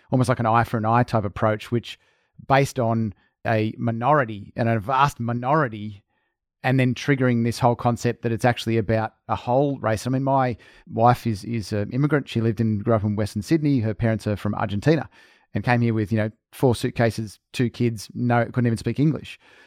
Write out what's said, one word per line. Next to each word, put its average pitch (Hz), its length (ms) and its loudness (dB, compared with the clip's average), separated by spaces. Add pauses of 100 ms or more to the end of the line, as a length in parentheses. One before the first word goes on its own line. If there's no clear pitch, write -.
almost 127 200 2
like 123 100 0
an 113 60 -2
eye 113 180 4
for 113 140 -4
an 107 80 -2
eye 120 180 4
type 110 220 0
approach, 107 440 -2
which - 300 -4 (480)
based 139 320 2
on 113 340 0 (320)
a 110 320 0
minority 117 800 0
and 117 120 0
a 113 120 2
vast 135 400 0
minority, 120 840 -2 (600)
and 131 160 2
then 127 160 2
triggering 127 480 0
this 117 160 -2
whole 120 160 2
concept 120 480 -2
that 117 80 -2
it's 110 120 -2
actually 117 340 0
about 110 360 0 (160)
a 110 60 -2
whole 135 420 0
race. 110 300 -2
I - 20 0
mean, 135 140 -2
my 135 340 0 (340)
wife 117 360 4
is, 107 180 -2
is 113 260 -6
an 104 200 -2
immigrant. 139 360 0
She 113 140 -2
lived 113 180 0
in, 110 200 0
grew 113 160 2
up 101 80 0
in 104 120 0
Western 104 280 -4
Sydney. 147 360 2
Her 107 140 -2
parents 113 320 0
are 104 100 0
from 101 200 -4
Argentina 101 520 0 (460)
and 104 100 -4
came 120 180 2
here 117 120 2
with, 107 180 -2
you 110 60 2
know, 107 140 0 (200)
four 123 240 2
suitcases, 117 640 -2 (140)
two 117 160 0
kids, 117 440 -4
no, 120 320 0
couldn't 120 200 -2
even 113 120 0
speak 117 220 -4
English. 143 400 -2 (260)